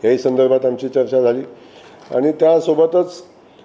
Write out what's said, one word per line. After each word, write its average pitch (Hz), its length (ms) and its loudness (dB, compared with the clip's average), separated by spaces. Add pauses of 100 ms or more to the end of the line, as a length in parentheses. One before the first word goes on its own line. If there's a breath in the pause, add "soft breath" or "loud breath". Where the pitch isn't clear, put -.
याही 123 120 2
संदर्भात 131 480 0
आमची 127 240 -4
चर्चा 127 320 0
झाली. 120 200 0 (720 loud breath)
आणि 143 160 0
त्यासोबतच 165 920 0 (420 loud breath)